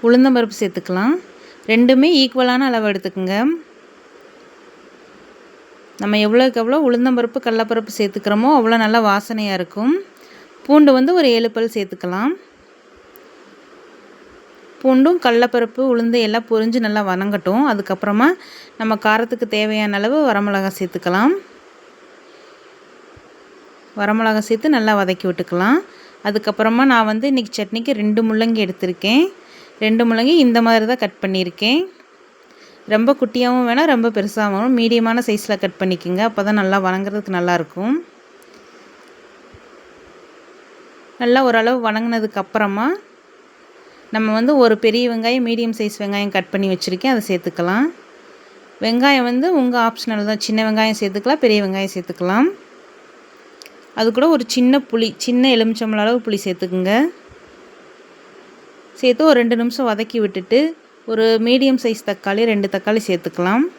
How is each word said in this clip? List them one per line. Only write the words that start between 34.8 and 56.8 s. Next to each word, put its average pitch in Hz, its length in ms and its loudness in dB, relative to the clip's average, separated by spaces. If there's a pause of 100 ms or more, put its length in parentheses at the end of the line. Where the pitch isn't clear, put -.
மீடியமான 226 480 0
சைஸில் 208 340 -2
கட் 190 180 -6
பண்ணிக்கோங்க. 185 480 -2
அப்போ 220 180 -4
தான் 214 140 0
நல்லா 196 240 0
வதங்குறதுக்கு 196 520 -4
நல்லாயிருக்கும். 175 580 -4 (3250)
நல்லா 240 260 4
ஓரளவு 233 380 2
வதங்குனதுக்கு 220 560 -4
அப்புறமா 208 420 -2 (1300)
நம்ம 220 120 -2 (100)
வந்து 254 160 0 (100)
ஒரு 220 100 4 (100)
பெரிய 226 280 2
வெங்காயம், 233 360 -2
மீடியம் 233 300 -2
சைஸ் 208 240 -6
வெங்காயம் 202 340 -4
கட் 185 160 -2
பண்ணி 196 200 -2
வச்சுருக்கேன், 185 420 -2
அதை 214 160 -2
சேர்த்துக்கலாம். 180 580 -2 (960)
வெங்காயம் 247 460 0
வந்து 269 200 0 (120)
உங்க 247 160 0 (100)
ஆப்ஷனல் 214 420 -6
தான், 214 180 -6
சின்ன 220 200 0
வெங்காயம் 220 320 0
சேர்த்துக்கலாம், 214 460 -2
பெரிய 214 180 4
வெங்காயம் 190 320 -4
சேர்த்துக்கலாம். 190 540 -2 (1500)
அது 226 160 2
கூட 294 180 2
ஒரு 233 100 -4 (100)
சின்ன 254 260 2 (100)
புளி, 226 180 0 (160)
சின்ன 247 300 2
எலுமிச்சம்பழம் 220 500 -2
அளவு 240 220 0
புளி 202 180 -2
சேர்த்துக்குங்க. 185 480 -2 (2000)